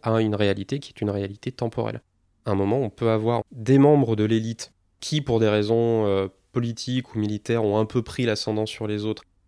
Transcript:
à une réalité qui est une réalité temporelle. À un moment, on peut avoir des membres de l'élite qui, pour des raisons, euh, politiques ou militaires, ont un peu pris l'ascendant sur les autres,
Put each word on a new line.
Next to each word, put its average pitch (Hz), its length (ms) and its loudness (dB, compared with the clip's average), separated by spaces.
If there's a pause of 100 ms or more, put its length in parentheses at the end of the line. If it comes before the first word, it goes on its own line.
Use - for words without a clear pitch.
à 113 160 2
une 107 160 0
réalité 101 440 -2
qui - 100 -16
est - 120 -20
une 104 80 -2
réalité 101 440 -6
temporelle. 113 480 -6 (440)
À 113 60 -2
un 101 40 0
moment, 101 260 0
on 117 80 -4
peut 113 200 -2
avoir 110 340 0 (100)
des 123 240 4
membres 139 400 6
de 107 80 2
l'élite 110 480 -2 (260)
qui, 151 220 -4
pour 123 180 0
des 110 100 4
raisons, 110 560 2
euh, 98 220 0 (240)
politiques 123 640 -4
ou 113 40 -4
militaires, 107 440 -2
ont 104 160 2
un 110 60 2
peu 120 160 -2
pris 123 240 -4
l'ascendant 110 400 -2
sur 107 220 -8
les 104 180 -4
autres, 107 180 -6 (240)